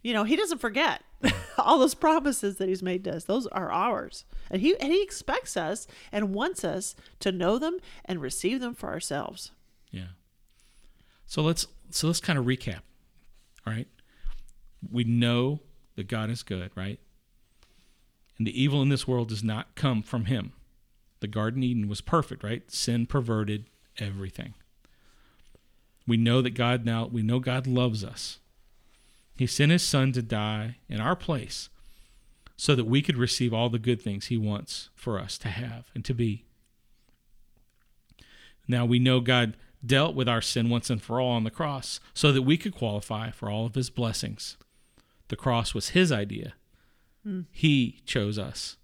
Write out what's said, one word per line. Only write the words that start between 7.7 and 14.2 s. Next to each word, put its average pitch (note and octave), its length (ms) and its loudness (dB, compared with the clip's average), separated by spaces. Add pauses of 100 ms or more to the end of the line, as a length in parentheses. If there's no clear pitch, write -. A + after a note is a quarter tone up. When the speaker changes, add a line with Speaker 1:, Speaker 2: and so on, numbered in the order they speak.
Speaker 1:
and F3+ 160 -6
receive F#3 400 -2
them A#3+ 140 -6
for - 140 -10
ourselves. - 640 -6 (380)
Speaker 2:
Yeah. F2+ 180 -10 (1160)
So - 160 -4
let's, D#3+ 240 2 (240)
so - 180 0
let's E3+ 120 0
kind D#3 180 0
of B2 80 0
recap, A#2+ 340 -2 (840)
all A2 60 -4
right? A2+ 140 -6 (1040)